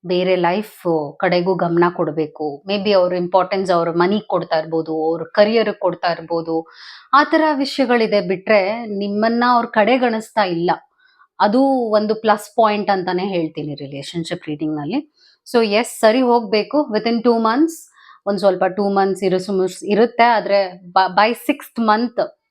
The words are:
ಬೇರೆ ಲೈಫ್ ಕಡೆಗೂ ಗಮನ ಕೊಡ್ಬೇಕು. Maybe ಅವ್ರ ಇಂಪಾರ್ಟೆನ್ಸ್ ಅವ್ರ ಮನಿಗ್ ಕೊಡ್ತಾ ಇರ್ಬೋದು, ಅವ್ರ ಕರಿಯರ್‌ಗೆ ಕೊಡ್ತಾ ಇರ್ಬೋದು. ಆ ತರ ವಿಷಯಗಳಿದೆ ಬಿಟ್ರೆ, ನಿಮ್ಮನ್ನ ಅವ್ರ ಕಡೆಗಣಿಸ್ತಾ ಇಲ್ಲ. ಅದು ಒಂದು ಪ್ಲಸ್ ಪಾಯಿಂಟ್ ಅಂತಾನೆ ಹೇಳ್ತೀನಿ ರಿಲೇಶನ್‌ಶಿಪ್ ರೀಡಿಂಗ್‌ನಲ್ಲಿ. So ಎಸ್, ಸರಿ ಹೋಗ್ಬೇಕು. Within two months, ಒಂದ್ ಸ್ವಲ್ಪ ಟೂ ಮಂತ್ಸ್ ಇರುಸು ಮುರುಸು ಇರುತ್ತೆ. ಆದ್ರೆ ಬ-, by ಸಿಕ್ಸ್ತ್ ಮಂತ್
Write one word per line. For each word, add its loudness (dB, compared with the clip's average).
ಬೇರೆ 2
ಲೈಫ್ -2
ಕಡೆಗೂ 0
ಗಮನ 0
ಕೊಡ್ಬೇಕು. -6
Maybe -2
ಅವ್ರ 2
ಇಂಪಾರ್ಟೆನ್ಸ್ 0
ಅವ್ರ 2
ಮನಿಗ್ 0
ಕೊಡ್ತಾ -2
ಇರ್ಬೋದು, -4
ಅವ್ರ -4
ಕರಿಯರ್‌ಗೆ 0
ಕೊಡ್ತಾ -2
ಇರ್ಬೋದು. -4
ಆ 6
ತರ 2
ವಿಷಯಗಳಿದೆ 0
ಬಿಟ್ರೆ, 0
ನಿಮ್ಮನ್ನ -2
ಅವ್ರ 2
ಕಡೆಗಣಿಸ್ತಾ 0
ಇಲ್ಲ. 0
ಅದು 4
ಒಂದು 0
ಪ್ಲಸ್ -2
ಪಾಯಿಂಟ್ 2
ಅಂತಾನೆ -2
ಹೇಳ್ತೀನಿ -4
ರಿಲೇಶನ್‌ಶಿಪ್ -10
ರೀಡಿಂಗ್‌ನಲ್ಲಿ. -6
So 4
ಎಸ್, -2
ಸರಿ 4
ಹೋಗ್ಬೇಕು. 0
Within 0
two 2
months, 2
ಒಂದ್ -2
ಸ್ವಲ್ಪ 2
ಟೂ 0
ಮಂತ್ಸ್ 0
ಇರುಸು -2
ಮುರುಸು -2
ಇರುತ್ತೆ. 2
ಆದ್ರೆ 0
ಬ-, 2
by 4
ಸಿಕ್ಸ್ತ್ -6
ಮಂತ್ 0